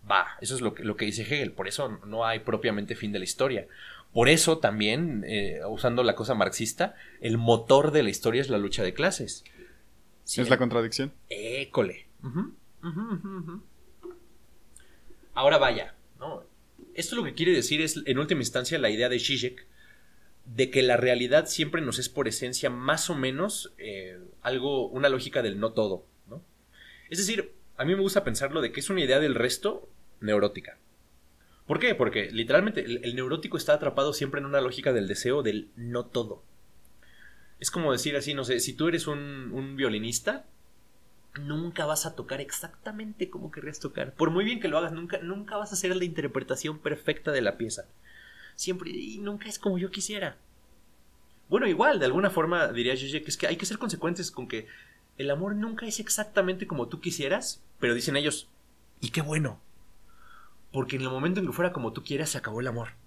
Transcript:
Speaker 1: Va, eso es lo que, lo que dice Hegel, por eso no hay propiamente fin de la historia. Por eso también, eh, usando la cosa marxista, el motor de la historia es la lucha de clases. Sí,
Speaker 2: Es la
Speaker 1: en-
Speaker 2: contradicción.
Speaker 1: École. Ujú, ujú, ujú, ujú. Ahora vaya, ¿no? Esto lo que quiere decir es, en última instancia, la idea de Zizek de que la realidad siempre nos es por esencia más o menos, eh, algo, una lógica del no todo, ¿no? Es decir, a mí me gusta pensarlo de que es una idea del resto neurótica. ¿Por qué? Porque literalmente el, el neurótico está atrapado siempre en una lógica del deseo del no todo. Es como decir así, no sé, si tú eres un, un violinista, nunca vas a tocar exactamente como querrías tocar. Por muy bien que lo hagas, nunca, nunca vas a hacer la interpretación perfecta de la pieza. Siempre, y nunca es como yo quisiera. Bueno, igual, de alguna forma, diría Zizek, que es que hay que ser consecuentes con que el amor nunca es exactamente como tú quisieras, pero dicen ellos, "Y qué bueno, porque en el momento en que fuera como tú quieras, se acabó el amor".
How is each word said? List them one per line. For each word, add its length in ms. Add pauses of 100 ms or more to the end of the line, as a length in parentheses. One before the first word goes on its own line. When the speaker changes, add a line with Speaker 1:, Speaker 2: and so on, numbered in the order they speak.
Speaker 1:
Va, 160 (160)
eso 140
es 60
lo 120
que, 100
lo 140
que 80
dice 160
Hegel, 300
por 160
eso 380
no 200
hay 140
propiamente 560
fin 160
de 80
la 60
historia. 420 (460)
Por 160
eso 280
también, 720
eh, 320 (100)
usando 320
la 140
cosa 180
marxista, 640 (260)
el 160
motor 540
de 100
la 80
historia 320
es 80
la 80
lucha 240
de 140
clases. 480 (800)
Sí, 180
Speaker 2:
Es 80
la 60
Speaker 1:
en- 40
Speaker 2:
contradicción. 540 (160)
Speaker 1:
École. 760 (160)
Ujú, 300 (300)
ujú, 180 (120)
ujú, 240
ujú. 260 (1700)
Ahora 240
vaya, 340 (260)
¿no? 240 (520)
Esto 200
lo 80
que 120
quiere 180
decir 280
es, 240
en 140
última 220
instancia, 380
la 100
idea 200
de 100
Zizek 480 (800)
de 260
que 100
la 160
realidad 480
siempre 360
nos 180
es 100
por 180
esencia 440
más 400
o 40
menos, 600
eh, 420 (220)
algo, 480
una 180
lógica 360
del 160
no 140
todo, 320 (220)
¿no? 140 (680)
Es 80
decir, 340 (240)
a 80
mí 100
me 60
gusta 220
pensarlo 380
de 100
que 80
es 100
una 120
idea 180
del 160
resto 520 (320)
neurótica. 580 (920)
¿Por 120
qué? 160
Porque 360
literalmente 520
el, 220
el 100
neurótico 420
está 160
atrapado 380
siempre 280
en 80
una 120
lógica 320
del 160
deseo 360
del 320
no 320
todo. 360 (1160)
Es 120
como 200
decir 260
así, 160
no 100
sé, 160
si 140
tú 140
eres 200
un, 460
un 220
violinista, 680 (960)
nunca 460
vas 220
a 80
tocar 260
exactamente 880
como 220
querrías 280
tocar. 360
Por 160
muy 140
bien 140
que 80
lo 120
hagas, 140
nunca, 260
nunca 380
vas 140
a 40
hacer 200
la 100
interpretación 760
perfecta 520
de 100
la 140
pieza. 300 (720)
Siempre, 340
y 300
nunca 280
es 120
como 180
yo 140
quisiera. 460 (1120)
Bueno, 180
igual, 320
de 60
alguna 240
forma, 440
diría 240
Zizek, 260
que 60
es 80
que 100
hay 100
que 80
ser 120
consecuentes 540
con 160
que 200 (500)
el 140
amor 240
nunca 300
es 140
exactamente 680
como 200
tú 120
quisieras, 640 (180)
pero 140
dicen 240
ellos, 320 (520)
"Y 100
qué 100
bueno, 380 (1120)
porque 260
en 60
el 60
momento 300
en 80
que 60
fuera 200
como 200
tú 100
quieras, 280
se 60
acabó 220
el 80
amor". 220 (180)